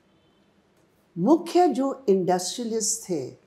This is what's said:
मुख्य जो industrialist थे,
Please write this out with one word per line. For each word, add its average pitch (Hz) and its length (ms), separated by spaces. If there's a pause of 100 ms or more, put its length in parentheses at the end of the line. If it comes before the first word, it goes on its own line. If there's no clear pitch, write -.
(1160)
मुख्य 330 500
जो 269 420
industrialist 190 1000
थे, 131 380